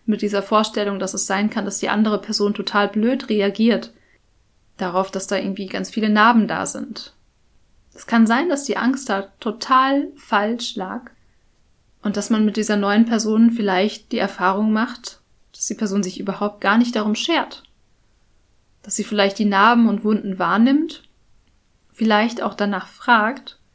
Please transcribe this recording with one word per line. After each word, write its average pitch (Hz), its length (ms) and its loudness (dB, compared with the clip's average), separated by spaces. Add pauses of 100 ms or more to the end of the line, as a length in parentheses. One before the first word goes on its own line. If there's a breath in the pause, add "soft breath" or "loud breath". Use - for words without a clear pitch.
mit 214 160 0
dieser 202 220 0
Vorstellung, 208 560 -2
dass 185 140 -6
es - 140 -4
sein 202 220 0
kann, 202 160 -4
dass 196 140 -6
die - 100 -2
andere 208 320 2
Person 208 320 -2
total 202 340 0
blöd 226 420 -2
reagiert 220 640 0 (840 soft breath)
darauf, 190 320 -2
dass 190 180 -8
da 196 100 -2
irgendwie 190 300 -6
ganz 190 220 -8
viele 214 200 -2
Narben 214 380 4
da 160 180 -4
sind. - 480 -10 (840)
Es - 100 -20
kann 226 220 4
sein, 269 220 0
dass 285 160 -2
die - 120 -4
Angst 262 320 -2
da 196 200 -4 (100)
total 262 760 0
falsch 226 580 -2
lag 202 340 -10 (920)
und 208 140 -2
dass 202 120 -4
man 220 160 2
mit 208 120 0
dieser 214 180 0
neuen 208 300 4
Person 226 460 4
vielleicht 202 600 -2
die 226 60 -4
Erfahrung 196 560 0
macht, 240 480 -4 (320)
dass - 120 -10
die - 100 -6
Person 202 280 -2
sich 185 160 -8
überhaupt 208 400 -6
gar 208 180 2
nicht 240 180 2
darum 214 200 -2
schert. - 480 -4 (1200)
Dass - 140 -6
sie 208 80 -2
vielleicht 202 340 2
die 220 60 2
Narben 220 420 6
und 202 160 0
Wunden 208 340 -2
wahrnimmt, 233 680 2 (880)
vielleicht 220 520 2
auch 202 100 -4
danach 202 340 -4
fragt 233 720 -2 (160)